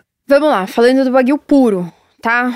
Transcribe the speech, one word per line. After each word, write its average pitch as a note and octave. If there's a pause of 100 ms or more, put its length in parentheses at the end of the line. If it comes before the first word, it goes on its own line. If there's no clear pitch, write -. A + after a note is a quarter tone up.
(280)
Vamos C#4+
lá, G3+
falando C4
do B3+
wagyu C4
puro, G#3 (300)
tá? A#3+